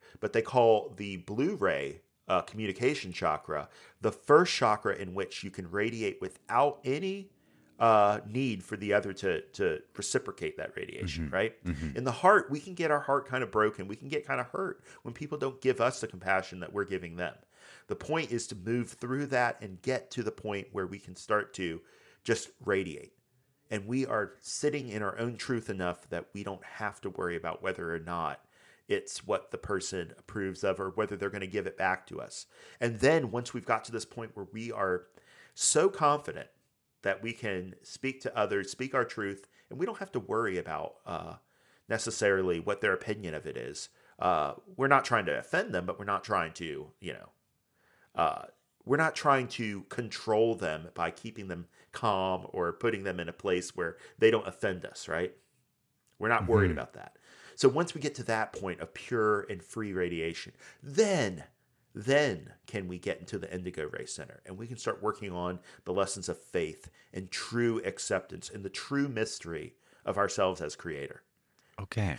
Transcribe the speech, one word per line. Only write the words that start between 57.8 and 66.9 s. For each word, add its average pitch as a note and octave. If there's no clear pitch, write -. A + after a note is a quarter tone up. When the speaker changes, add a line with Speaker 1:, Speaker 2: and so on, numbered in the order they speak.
Speaker 1:
we D3+
get D3
to B2
that A2
point F#2
of E2
pure G#2+
and F#2
free G#2+
radiation, E2+
then, C#3
then A#2+
can G2+
we F2+
get F2+
into G2+
the F2
indigo F2
ray -
center -
and F#2
we A2+
can A#2+
start G#2
working G#2
on F2
the F#2+
lessons F#2+
of -
faith D#2+